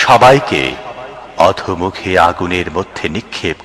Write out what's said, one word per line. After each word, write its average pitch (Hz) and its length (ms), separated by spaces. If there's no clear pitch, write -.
সবাইকে 123 560
অধোমুখে 92 640
আগুনের 87 480
মধ্যে - 320
নিক্ষেপ - 560